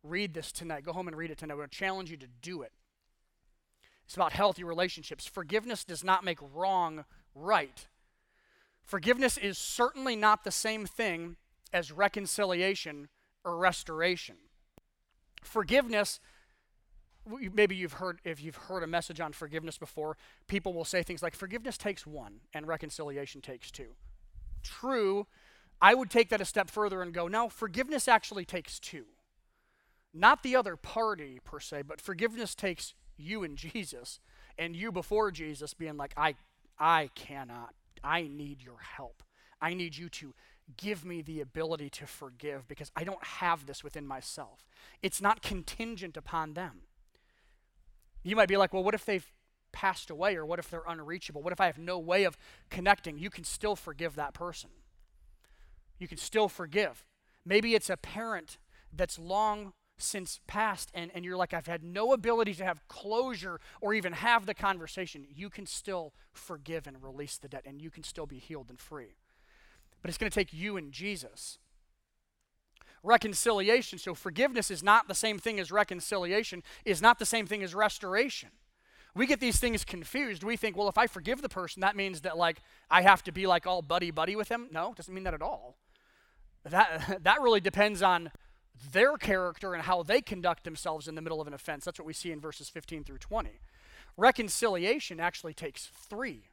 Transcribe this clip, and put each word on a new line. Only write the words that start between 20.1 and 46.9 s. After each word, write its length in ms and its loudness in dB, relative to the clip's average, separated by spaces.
people 260 -2
will 120 -4
say 180 2
things 200 -6
like, 120 -4
"Forgiveness 440 -8
takes 280 -6
one 340 -14
and 140 -8
reconciliation 720 -6
takes 300 -14
two." 240 -16
True. 640 0
I 140 12
would 160 0
take 180 6
that 120 2
a 40 -4
step 260 -2
further 320 -2
and 100 -8
go, 160 -4
"No, 200 0
forgiveness 600 -4
actually 360 4
takes 340 -10
two." 280 -14
Not 280 8
the 140 2
other 200 4
party 680 -2
per 160 -14
se, 240 -8
but 180 -10
forgiveness 540 -2
takes 400 -4
you 260 -8
and 140 -6
Jesus, 640 -10
and 180 -4
you 160 -4
before 380 0
Jesus 440 -10
being 220 -8
like, 200 -8
"I, 200 4
I 360 6
cannot, 600 -14
I 180 2
need 400 -10
your 160 -20
help. 440 -16
I 140 0
need 220 -6
you 120 -12
to 260 -14
give 280 -6
me 180 -8
the 180 -10
ability 500 -4
to 160 -14
forgive 600 -10
because 300 -14
I 80 -4
don't 200 -8
have 420 -2
this 160 -12
within 240 -12
myself." 600 -12
It's 180 -2
not 220 4
contingent 720 -8
upon 380 -4
them. 280 -8